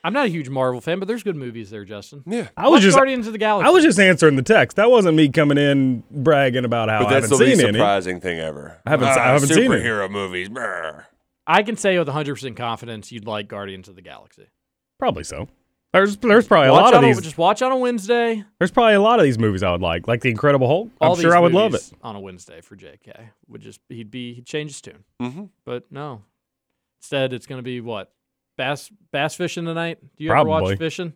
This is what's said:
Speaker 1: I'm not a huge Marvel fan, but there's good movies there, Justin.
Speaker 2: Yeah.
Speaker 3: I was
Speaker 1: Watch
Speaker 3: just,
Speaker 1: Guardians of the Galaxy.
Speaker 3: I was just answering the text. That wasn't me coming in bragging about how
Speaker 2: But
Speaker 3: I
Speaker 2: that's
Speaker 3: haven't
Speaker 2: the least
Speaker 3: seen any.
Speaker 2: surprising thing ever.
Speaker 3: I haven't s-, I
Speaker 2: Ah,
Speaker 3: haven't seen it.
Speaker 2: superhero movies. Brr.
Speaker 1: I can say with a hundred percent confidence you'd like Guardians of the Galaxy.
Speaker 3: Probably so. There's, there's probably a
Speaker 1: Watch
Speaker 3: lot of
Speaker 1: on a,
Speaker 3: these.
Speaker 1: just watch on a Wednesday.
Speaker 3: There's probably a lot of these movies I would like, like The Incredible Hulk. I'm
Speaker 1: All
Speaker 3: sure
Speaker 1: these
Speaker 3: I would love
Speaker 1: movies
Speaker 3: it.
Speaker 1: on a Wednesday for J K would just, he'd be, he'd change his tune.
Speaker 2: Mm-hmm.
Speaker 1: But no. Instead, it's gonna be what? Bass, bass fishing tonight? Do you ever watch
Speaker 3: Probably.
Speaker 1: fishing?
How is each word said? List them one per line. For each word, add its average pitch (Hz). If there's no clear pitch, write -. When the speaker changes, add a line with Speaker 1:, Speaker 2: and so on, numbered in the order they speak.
Speaker 1:
I'm 180
not 277
a 208
huge 156
Marvel 127
fan, 175
but 190
there's 220
good 185
movies 117
there, 107
Justin. 104
Speaker 2:
Yeah. 214
Speaker 3:
I -
was 208
Speaker 1:
Watch -
Speaker 3:
just, 196
Speaker 1:
Guardians 262
of 220
the 214
Galaxy. 214
Speaker 3:
I 311
was 359
just 208
answering 165
the 131
text. 185
That 226
wasn't 185
me 151
coming 143
in 135
bragging 135
about 117
how 107
Speaker 2:
But 104
Speaker 3:
I 110
Speaker 2:
that's 135
Speaker 3:
haven't 131
Speaker 2:
the 117
least 135
Speaker 3:
seen 113
any. 104
Speaker 2:
surprising 92
thing 87
ever. 76
Speaker 3:
I 127
haven't 143
s-, 135
I 127
Speaker 2:
Ah, 120
Speaker 3:
haven't 143
seen 214
it. -
Speaker 2:
superhero 104
movies. 95
Brr. 92
Speaker 1:
I 196
can 214
say 190
with 160
a 139
hundred 143
percent 117
confidence 117
you'd 107
like 104
Guardians 98
of 95
the 87
Galaxy. 62
Speaker 3:
Probably 90
so. 76
There's, 202
there's 226
probably 156
a -
Speaker 1:
Watch -
Speaker 3:
lot 247
of 175
Speaker 1:
on 139
a, -
Speaker 3:
these. -
Speaker 1:
just 160
watch 185
on 262
a 262
Wednesday. 233
Speaker 3:
There's 185
probably 226
a 196
lot 226
of 175
these 123
movies 104
I 90
would 87
like, 85
like 117
The 131
Incredible 131
Hulk. 165
I'm 156
Speaker 1:
All 180
Speaker 3:
sure 170
Speaker 1:
these -
Speaker 3:
I 175
would 170
love 202
Speaker 1:
movies -
Speaker 3:
it. -
Speaker 1:
on 110
a 101
Wednesday 90
for -
J 78
K -
would 113
just, 107
he'd 117
be, 123
he'd 120
change 151
his -
tune. -
Speaker 2:
Mm-hmm. 180
Speaker 1:
But 123
no. 139
Instead, 135
it's 117
gonna 127
be 123
what? 110
Bass, 139
bass 151
fishing 170
tonight? 165
Do 151
you 156
ever 156
watch 156
Speaker 3:
Probably. 95
Speaker 1:
fishing? 165